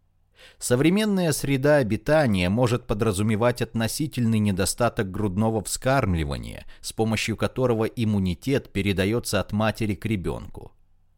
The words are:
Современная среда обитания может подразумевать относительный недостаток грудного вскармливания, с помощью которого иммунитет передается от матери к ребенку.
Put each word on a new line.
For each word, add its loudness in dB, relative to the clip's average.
Современная 2
среда 2
обитания 2
может 2
подразумевать 0
относительный -2
недостаток 0
грудного 0
вскармливания, -2
с -12
помощью -2
которого 0
иммунитет 0
передается 0
от -6
матери -2
к -12
ребенку. -6